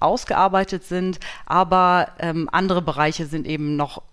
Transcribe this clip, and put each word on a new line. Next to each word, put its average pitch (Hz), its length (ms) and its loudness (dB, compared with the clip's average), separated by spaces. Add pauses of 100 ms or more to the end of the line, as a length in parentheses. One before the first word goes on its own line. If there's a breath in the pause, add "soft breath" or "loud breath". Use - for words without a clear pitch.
ausgearbeitet 190 800 0
sind, 180 360 -4 (280 loud breath)
aber, 180 640 4 (100)
ähm, 165 320 -2
andere 185 320 2
Bereiche 151 420 -2
sind 156 220 -6
eben 151 300 -2
noch 143 360 -4